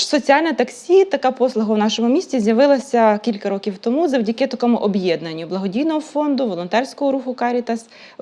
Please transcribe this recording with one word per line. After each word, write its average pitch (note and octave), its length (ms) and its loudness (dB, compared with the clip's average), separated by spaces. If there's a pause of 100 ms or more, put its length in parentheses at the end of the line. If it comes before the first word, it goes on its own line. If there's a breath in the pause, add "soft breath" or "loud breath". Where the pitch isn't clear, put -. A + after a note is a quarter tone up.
соціальне D4+ 480 2
таксі, F4+ 520 2
така C4+ 260 -2
послуга A#3 420 0
в G#3+ 40 2
нашому A3 320 2
місті C#4 300 0
з'явилася A3+ 800 4
кілька G#3 320 -4
років G3 280 -6
тому C#4 300 0
завдяки B3 400 0
такому A#3+ 300 0
об'єднанню E3+ 720 -2
благодійного G3+ 540 -2
фонду, C#4+ 460 -2
волонтерського G#3 640 -4
руху B3+ 220 -4
"Карітас", A#3+ 520 -4 (360 loud breath)